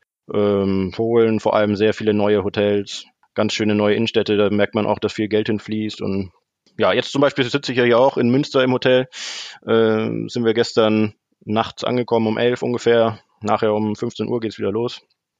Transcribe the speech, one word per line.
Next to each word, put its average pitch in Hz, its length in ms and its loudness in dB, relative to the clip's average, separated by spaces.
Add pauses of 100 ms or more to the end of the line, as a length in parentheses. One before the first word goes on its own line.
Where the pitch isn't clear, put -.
(320)
ähm, 98 640 0
Polen, 113 460 2
vor 107 140 0
allem 104 220 2
sehr 107 180 2
viele 107 200 0
neue 104 300 2
Hotels, 104 600 -2 (280)
ganz 107 200 -2
schöne 107 220 0
neue 104 180 2
Innenstädte, 107 420 0
da 101 140 2
merkt 101 240 0
man 107 120 0
auch, 104 120 0
dass 104 140 -4
viel 107 160 -4
Geld 107 180 0
hinfließt 107 560 -6
und 98 300 -4 (440)
ja, 98 160 2
jetzt 120 200 -2
zum 143 80 -2
Beispiel 139 240 2
sitze 139 260 -4
ich 123 80 -2
ja 123 60 4
hier 120 160 6
auch 135 160 4
in 120 140 2
Münster 135 340 2
im 127 80 2
Hotel, 127 360 2 (580)
ähm, 113 640 0
sind 120 160 -4
wir 110 100 4
gestern 110 600 2 (300)
nachts 107 400 -4
angekommen 117 420 0
um 110 120 0
elf 120 240 0
ungefähr, 117 560 2 (240)
nachher 107 320 0
um 107 220 -2
fünfzehn 110 320 -6
Uhr 117 120 -4
geht's 110 180 -8
wieder 101 140 -4
los. 117 300 -6 (380)